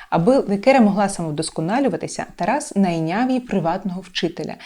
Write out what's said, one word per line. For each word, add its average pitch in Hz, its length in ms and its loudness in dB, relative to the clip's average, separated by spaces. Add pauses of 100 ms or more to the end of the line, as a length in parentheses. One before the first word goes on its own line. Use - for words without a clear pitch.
Аби 190 280 4
Ликера 233 440 4
могла 202 280 4
самовдосконалюватися, 165 1160 -4 (100)
Тарас 254 400 -4
найняв 180 560 0
їй 254 80 0
приватного 185 640 -4
вчителя - 540 -6 (100)